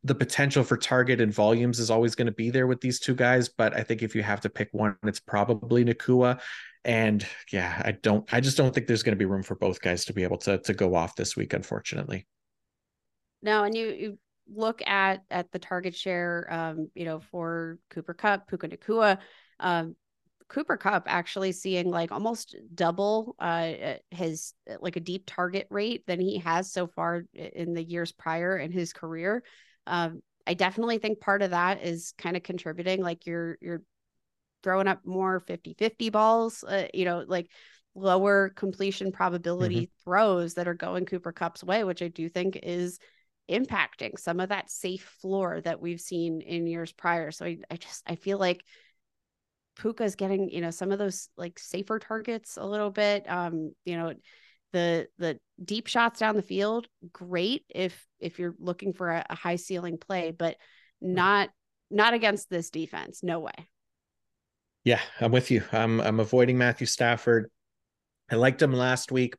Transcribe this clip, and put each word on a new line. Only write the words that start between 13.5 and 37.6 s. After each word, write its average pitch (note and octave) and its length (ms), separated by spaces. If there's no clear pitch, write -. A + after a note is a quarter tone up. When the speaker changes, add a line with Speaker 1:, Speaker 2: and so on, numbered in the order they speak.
Speaker 2:
and G#3+ 140
you, A3+ 100
you G#3+ 320
look A3 320
at, F#3+ 440
at F3 220
the F3+ 80
target F3+ 360
share, F3 560
um, D#3+ 440
you F3 100
know, D#3+ 160
for E3 460
Cooper E3+ 240
Kupp, G3+ 340
Puka - 180
Nacua, G3+ 520
um, E3+ 360
Cooper - 280
Kupp G3 300
actually F#3+ 440
seeing, F3+ 380
like, E3+ 220
almost A3 440
double, G3+ 640
uh, E3 320
uh, C#3 140
his, E3 420
uh, - 120
like, F3 160
a - 20
deep F3+ 260
target F3+ 460
rate G#3+ 340
than F3 140
he F#3 200
has E3+ 320
so F3+ 140
far E3+ 380
i-, - 40
in E3+ 340
the E3+ 80
years E3+ 300
prior E3+ 440
in E3 160
his F3 220
career. E3+ 480
Um, E3+ 340
I E3+ 80
definitely G#3 460
think G#3+ 220
part G3+ 200
of F#3+ 100
that F3+ 300
is E3+ 380
kinda F3 220
contributing, F3 600
like, E3+ 240
you're, E3+ 360
you're E3+ 200
throwing F#3+ 260
up F#3+ 180
more F#3 340
fifty E3+ 340
fifty A3 360
balls, A3+ 540
uh, G3 300
you F#3 120
know, F3 200
like, F3 240